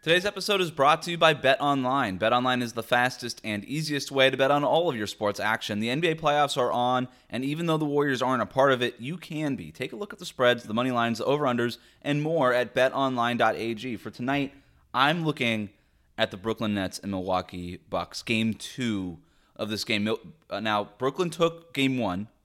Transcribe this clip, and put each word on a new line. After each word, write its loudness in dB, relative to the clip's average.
Today's 2
episode 0
is -2
brought 4
to -8
you -4
by 6
BetOnline. 2
BetOnline 2
is -6
the -6
fastest -2
and -4
easiest -4
way 6
to -6
bet 4
on 4
all 2
of -2
your -4
sports -2
action. -2
The -2
N -2
B 0
A 0
playoffs 0
are 0
on, 0
and -6
even -4
though 2
the 0
Warriors 2
aren't 2
a 0
part 4
of 2
it, 0
you -8
can -6
be. -12
Take -10
a -14
look -12
at -20
the -16
spreads, 2
the -8
money 0
lines, 0
the -4
over-unders, 0
and -2
more 2
at 0
bet 4
online 0
dot 2
A -4
G. -8
For -12
tonight, -4
I'm 2
looking -2
at 2
the -12
Brooklyn -2
Nets -4
and -8
Milwaukee -4
Bucks, -6
game 0
two -4
of -6
this -4
game. -2
Mil-, -2
uh, -6
now, -2
Brooklyn -2
took -2
game 0
one -4